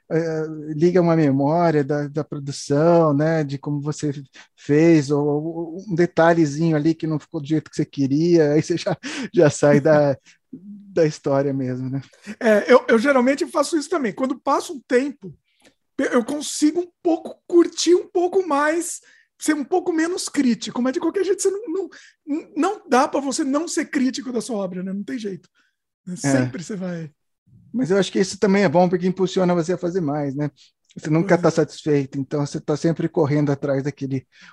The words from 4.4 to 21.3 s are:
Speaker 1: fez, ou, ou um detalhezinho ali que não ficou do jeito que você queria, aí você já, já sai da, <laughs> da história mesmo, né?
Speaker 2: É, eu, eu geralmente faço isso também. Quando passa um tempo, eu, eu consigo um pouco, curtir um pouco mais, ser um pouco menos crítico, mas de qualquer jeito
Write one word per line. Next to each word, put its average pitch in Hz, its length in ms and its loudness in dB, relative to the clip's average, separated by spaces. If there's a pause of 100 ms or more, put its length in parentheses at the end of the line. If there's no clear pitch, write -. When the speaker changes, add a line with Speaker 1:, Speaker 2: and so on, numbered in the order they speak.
Speaker 1:
fez, 151 540 4
ou, 147 180 0
ou 165 640 -6
um 170 60 -4
detalhezinho 165 800 2
ali 156 180 2
que 160 140 -8
não 156 100 -2
ficou 160 240 -10
do 139 60 -10
jeito 151 240 -4
que - 40 -18
você 160 80 -2
queria, 147 680 2
aí 151 100 2
você 170 160 -2
já, 180 180 -4 (380)
já 294 160 6
sai 147 320 4
da, 147 340 4 (220)
<laughs> - 160 -20
da 196 540 -4
história 139 440 -2
mesmo, 127 380 -6
né? 135 100 -6 (400)
Speaker 2:
É, 214 320 2
eu, 247 160 6
eu 226 120 4
geralmente 269 480 2
faço 294 280 -2
isso 285 140 -4
também. 262 240 -2
Quando 262 260 -4
passa 320 320 -2
um 285 160 -14
tempo, 247 460 -2 (640)
eu, 262 100 -2
eu 247 180 0
consigo 302 560 -2
um 359 100 -8 (100)
pouco, - 460 -2
curtir 339 480 4
um 415 120 0
pouco 359 400 0
mais, 302 520 0 (400)
ser 311 160 0
um 294 80 -4
pouco 359 280 -2
menos 339 380 -2
crítico, 247 500 -2
mas 254 140 0
de 339 60 -4
qualquer 330 260 -2
jeito 381 160 0